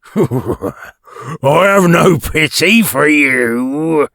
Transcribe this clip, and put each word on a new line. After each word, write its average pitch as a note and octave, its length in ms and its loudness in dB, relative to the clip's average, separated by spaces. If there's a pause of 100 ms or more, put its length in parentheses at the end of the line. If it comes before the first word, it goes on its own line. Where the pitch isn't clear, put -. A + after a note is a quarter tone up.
(120)
I B2+ 600 -4 (680)
have F3+ 480 4
no E3 280 4
pity D#3 640 0
for D3 260 0
you C3+ 1080 0